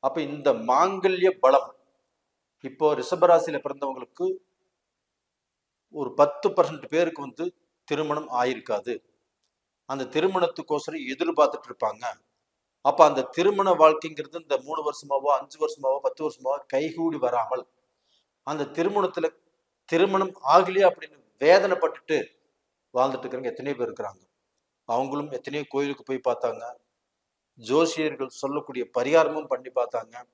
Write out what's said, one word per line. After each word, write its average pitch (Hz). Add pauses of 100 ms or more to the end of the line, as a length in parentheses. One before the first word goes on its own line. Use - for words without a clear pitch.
அப்ப 135
இந்த 143 (200)
மாங்கல்ய 185 (140)
பலம் 131 (920)
இப்போ 135 (140)
ரிஷபராசியில 165
பிறந்தவங்களுக்கு 139 (1700)
ஒரு 143 (100)
பத்து 147
பர்சன்ட் 156
பேருக்கு 165
வந்து 131 (420)
திருமணம் 151 (100)
ஆயிருக்காது. 120 (960)
அந்த 135
திருமணத்துக்கோசரம் 160 (100)
எதிர்பார்த்துட்டு 151
இருப்பாங்க. 110 (800)
அப்ப 147
அந்த 135
திருமண 190 (120)
வாழ்க்கைங்கிறது 156
இந்த 143
மூணு 156
வருஷமாவோ, 143
அஞ்சு -
வருஷமாவோ, 139
பத்து 131
வருஷமாவோ 143 (160)
கைகூடி 160
வராமல், 123 (840)
அந்த 147
திருமணத்துல 185 (640)
திருமணம் 190 (200)
ஆகலையே 190
அப்படின்னு 156 (240)
வேதனைப்பட்டுட்டு 175 (760)
வாழ்ந்துட்டு 131
இருக்கிறவங்க 127
எத்தனையோ 135
பேர் 120
இருக்கிறாங்க. 101 (680)
அவங்களும் 139
எத்தனையோ 143 (100)
கோயிலுக்கு 139
போய் 131
பார்த்தாங்க, 120 (960)
ஜோசியர்கள் 143
சொல்லக்கூடிய 139 (140)
பரிகாரமும் 151
பண்ணி 127
பார்த்தாங்க. 120 (180)